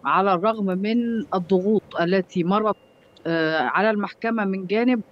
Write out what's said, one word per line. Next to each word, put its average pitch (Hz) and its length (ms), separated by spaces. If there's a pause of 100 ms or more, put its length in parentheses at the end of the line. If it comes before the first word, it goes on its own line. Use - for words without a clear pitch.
على 185 300
الرغم 208 320
من 226 540 (140)
الضغوط 190 640
التي 180 440
مرت، 202 320 (500)
آه، 160 340
على 165 300
المحكمة 214 540
من 190 220
جانب، 226 340 (120)